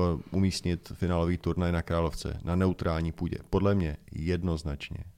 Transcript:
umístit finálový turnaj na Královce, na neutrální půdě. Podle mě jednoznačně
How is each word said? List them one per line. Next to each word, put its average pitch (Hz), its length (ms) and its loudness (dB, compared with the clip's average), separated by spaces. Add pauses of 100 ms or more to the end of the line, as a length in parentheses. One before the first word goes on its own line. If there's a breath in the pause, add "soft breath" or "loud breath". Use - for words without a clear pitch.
(320)
umístit 92 640 0
finálový 87 420 2
turnaj 85 340 0
na 85 100 2
Královce, 82 640 -2
na 87 120 0
neutrální 85 560 2
půdě. - 260 -4 (120)
Podle 98 260 4
mě 78 220 0 (140)
jednoznačně 80 840 -2 (200)